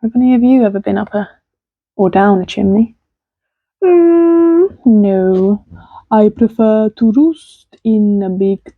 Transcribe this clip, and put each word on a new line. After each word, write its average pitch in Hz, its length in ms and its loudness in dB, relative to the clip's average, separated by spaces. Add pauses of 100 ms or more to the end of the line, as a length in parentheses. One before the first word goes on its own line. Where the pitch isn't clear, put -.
Have 226 140 -6
any 254 180 2
of 240 80 0
you 247 220 2
ever 202 160 -2
been 202 180 -6
up 208 160 -8
a, 208 160 -6 (680)
or 190 140 0
down 196 320 0
a 185 60 -6
chimney? 208 480 -2 (880)
Mm, 339 1000 2
no. 196 800 0 (460)
I 214 200 2
prefer 220 600 -2
to 220 220 -2
roost 302 560 -4 (160)
in 208 400 -2
a 190 80 -6
big 196 460 -6